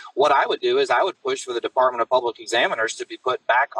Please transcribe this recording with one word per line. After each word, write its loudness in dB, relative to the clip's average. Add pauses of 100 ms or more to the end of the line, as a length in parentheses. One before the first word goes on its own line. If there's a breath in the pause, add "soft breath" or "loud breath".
(160 loud breath)
what 4
I 4
would -4
do 0
is 2
I 2
would -6
push -6
for -8
the -4
Department 0
of -4
Public 0
Examiners -2
to -8
be -14
put -4
back 0